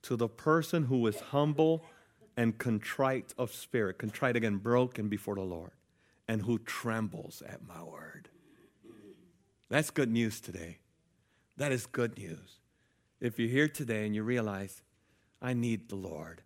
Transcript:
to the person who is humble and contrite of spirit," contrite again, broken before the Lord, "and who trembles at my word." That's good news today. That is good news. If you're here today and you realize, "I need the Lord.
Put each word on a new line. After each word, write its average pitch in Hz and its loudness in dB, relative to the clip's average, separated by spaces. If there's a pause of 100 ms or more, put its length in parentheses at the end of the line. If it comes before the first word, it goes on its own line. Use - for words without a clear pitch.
to 123 0
the 113 2
person 156 2
who 123 4
is 104 2
humble 151 2 (520)
and 113 2
contrite 127 0
of 123 -2
spirit," 104 -2
contrite 117 0
again, 110 2
broken 120 2
before 104 -2
the 98 -4
Lord, 90 -8 (540)
"and 110 0
who 113 2
trembles 110 -4
at - -14
my 85 -16
word." - -16 (1400)
That's 151 0
good 135 2
news 113 2
today. 85 -12 (760)
That 139 0
is 123 0
good 117 -2
news. 85 -12 (600)
If 123 -2
you're 117 2
here 143 6
today 113 -2
and 104 0
you 107 -2
realize, 107 -2 (600)
"I 127 -2
need 117 0
the 101 -6
Lord. 82 -10